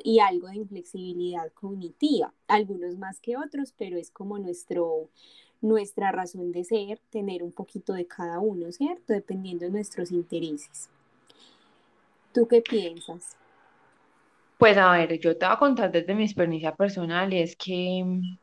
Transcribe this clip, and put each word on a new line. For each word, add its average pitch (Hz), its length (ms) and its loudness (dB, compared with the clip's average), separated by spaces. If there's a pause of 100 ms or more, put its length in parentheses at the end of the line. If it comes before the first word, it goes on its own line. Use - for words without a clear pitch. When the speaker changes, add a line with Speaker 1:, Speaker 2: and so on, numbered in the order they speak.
Speaker 1:
y 226 160 6
algo 180 280 2
de 196 100 -12
inflexibilidad 180 960 -8
cognitiva, 196 800 -4 (140)
algunos 190 500 0
más 190 220 -12
que 240 180 -6
otros, 285 400 -8
pero 180 200 -8
es 165 140 -10
como 202 260 -10
nuestro, 175 720 -4 (520)
nuestra 208 500 2
razón 180 400 -4
de 175 120 -4
ser, 208 360 -4 (100)
tener 196 340 -6
un 175 80 -8
poquito 190 420 -8
de 180 120 -4
cada 175 340 -8
uno, 180 320 -2
¿cierto? 294 420 -4
Dependiendo 190 520 -6
de 180 60 -4
nuestros 196 400 -6
intereses. 170 800 -6 (1400)
¿Tú 233 140 4
qué 233 140 8
piensas? 170 760 -6 (1200)
Speaker 2:
Pues 208 200 8
a 185 160 10
ver, 165 260 2
yo 170 180 2
te 180 80 0
voy 208 100 4
a - 40 -4
contar 233 320 4
desde 170 240 0
mi 214 80 0
experiencia 165 520 0
personal, 190 580 0
y 185 80 2
es 165 160 -2
que, 185 460 -4 (400)